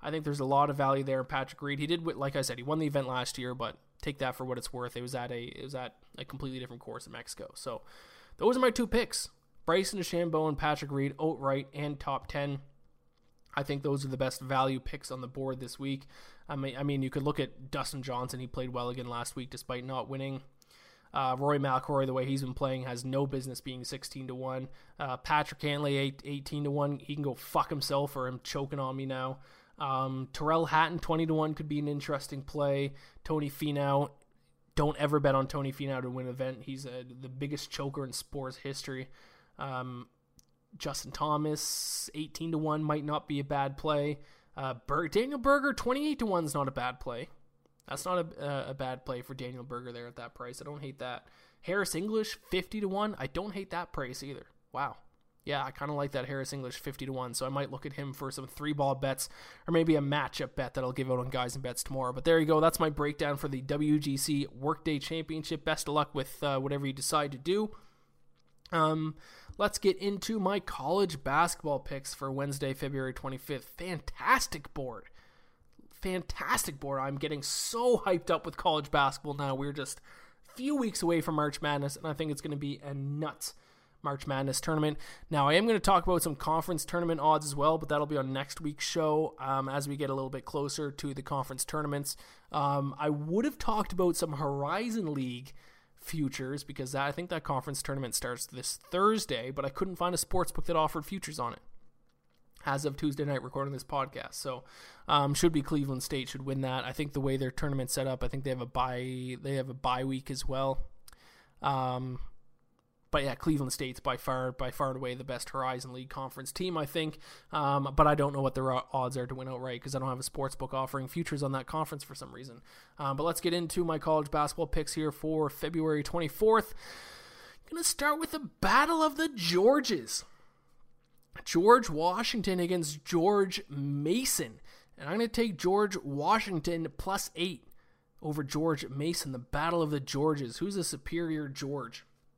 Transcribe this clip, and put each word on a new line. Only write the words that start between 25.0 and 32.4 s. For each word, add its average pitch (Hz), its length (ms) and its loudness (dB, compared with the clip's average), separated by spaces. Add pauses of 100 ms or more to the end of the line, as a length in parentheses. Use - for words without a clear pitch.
Patrick - 420 2
Cantlay, 143 360 2
eight, 139 280 0
eighteen 143 400 -4
to 143 60 0
one. 143 280 0
He - 160 -8
can 147 80 -2
go 135 140 0
fuck - 340 0
himself, 143 460 0
or 127 100 -2
I'm 127 160 -6
choking 143 380 -4
on 131 160 -4
me 135 100 -4
now. 131 320 -4 (400)
Um, 131 540 0
Tyrrell 160 340 4
Hatton, 156 320 4
twenty 160 280 2
to 160 80 4
one, 156 200 2
could 151 140 -6
be 147 100 0
an 147 80 0
interesting 143 560 -2